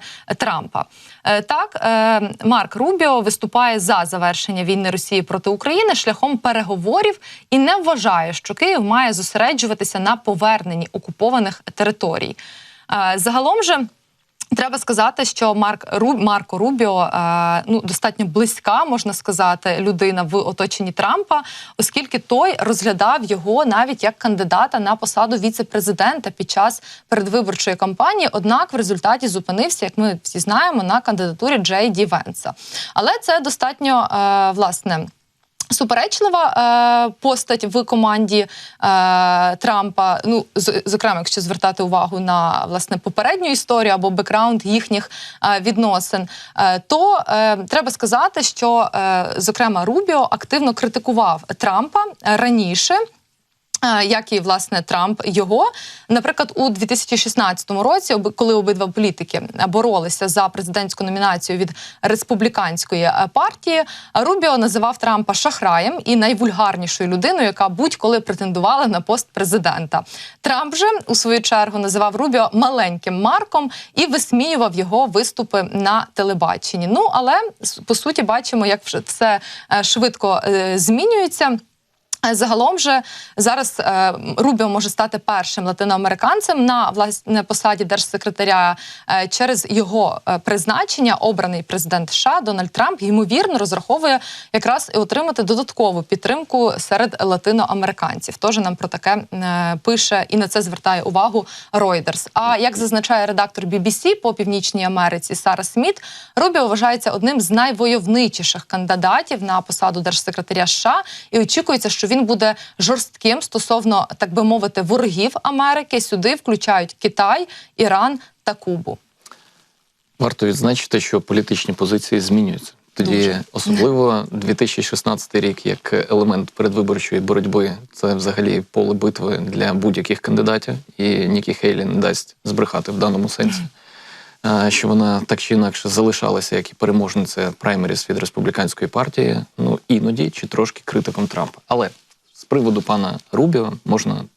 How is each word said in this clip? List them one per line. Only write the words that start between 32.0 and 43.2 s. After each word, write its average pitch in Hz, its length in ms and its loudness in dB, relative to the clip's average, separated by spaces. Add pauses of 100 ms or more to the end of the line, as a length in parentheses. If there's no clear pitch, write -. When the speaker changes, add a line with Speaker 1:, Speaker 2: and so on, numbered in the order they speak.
Speaker 1:
Венса. - 480 -4 (400)
Але 220 180 0 (100)
це 330 180 2
достатньо, 269 720 -2
е, 196 400 2
власне, 180 560 -2 (640)
суперечлива, 320 840 2 (540)
е, 220 120 -8
постать 254 440 0
в 220 200 0
команді, 214 540 2
е, 185 1160 2
Трампа. 196 680 0
Ну, 226 200 2 (100)
з-, 175 300 0
зокрема, 202 320 0
якщо 170 240 -4
звертати 185 420 -2
увагу 180 360 0
на, 175 500 0
власне, 180 280 -4
попередню 285 540 -2